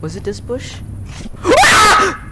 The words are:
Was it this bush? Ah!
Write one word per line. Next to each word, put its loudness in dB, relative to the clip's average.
Was -10
it -12
this -8
bush? -10
Ah! 4